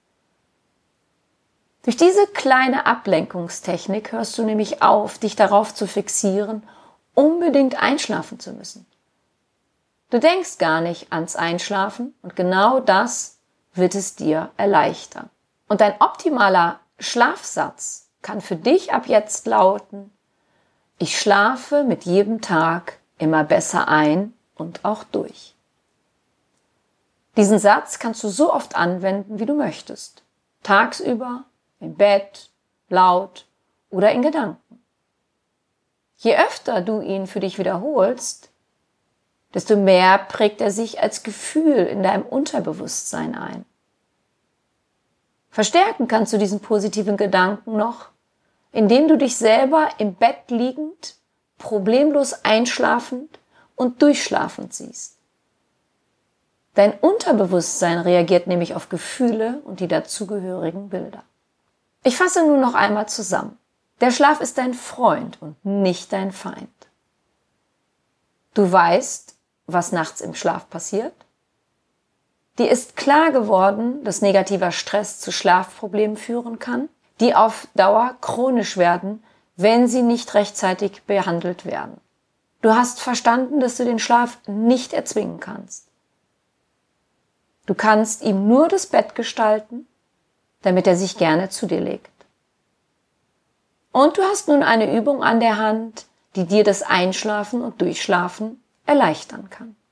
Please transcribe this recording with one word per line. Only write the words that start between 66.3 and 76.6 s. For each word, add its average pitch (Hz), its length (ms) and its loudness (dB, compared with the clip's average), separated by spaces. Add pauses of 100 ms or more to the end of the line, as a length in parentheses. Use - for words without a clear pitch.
Feind. - 380 -16 (1800)
Du 196 180 2
weißt, 180 640 2 (320)
was 175 240 -2
nachts 160 300 -6
im 165 120 -12
Schlaf - 360 -6
passiert? 208 420 -8 (1500)
Dir 240 120 2
ist - 240 -2
klar 302 360 4
geworden, 220 720 0
dass 196 160 -6
negativer 190 500 2
Stress - 480 -6
zu - 140 -10
Schlafproblemen 202 800 0
führen 233 440 -8
kann, 247 280 -6 (320)